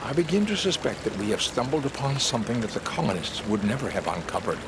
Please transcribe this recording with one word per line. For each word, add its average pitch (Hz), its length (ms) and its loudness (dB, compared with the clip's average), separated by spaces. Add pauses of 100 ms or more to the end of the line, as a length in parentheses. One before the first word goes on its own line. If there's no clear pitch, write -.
I - 100 -4
begin 175 320 4
to 208 100 0
suspect 165 480 0
that 104 140 0
we 104 140 0
have 104 100 2
stumbled 135 440 0
upon 139 340 0
something 120 420 0
that 107 100 -2
the - 100 -2
colonists - 640 -2
would 104 180 2
never 107 260 2
have 87 180 -2
uncovered. 87 600 -2